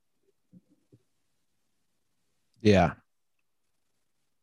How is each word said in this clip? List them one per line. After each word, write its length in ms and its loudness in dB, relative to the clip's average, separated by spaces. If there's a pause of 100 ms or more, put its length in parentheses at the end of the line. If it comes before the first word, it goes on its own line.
(2500)
Yeah. 320 0 (1500)